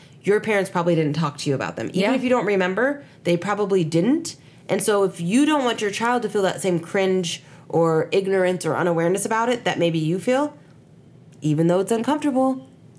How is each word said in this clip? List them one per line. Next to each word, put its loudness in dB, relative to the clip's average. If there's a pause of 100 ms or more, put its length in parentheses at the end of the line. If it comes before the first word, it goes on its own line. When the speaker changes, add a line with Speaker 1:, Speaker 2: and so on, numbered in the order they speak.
(220)
Speaker 1:
your 2
parents 0
probably 0
didn't 0
talk -2
to -4
you 0
about -4
them. -6
Even 0
Speaker 2:
Yeah. 2
Speaker 1:
if -2
you -2
don't 2
remember, 0 (200)
they 2
probably 0
didn't. 0 (320)
And 0
so 2
if -4
you 2
don't 2
want -2
your -2
child -2
to -4
feel 0
that 0
same 0
cringe -2 (260)
or 2
ignorance 0
or 0
unawareness 0
about 0
it -2
that 0
maybe 2
you 0
feel, 0 (840)
even 2
though 4
it's -2
uncomfortable, 0 (320)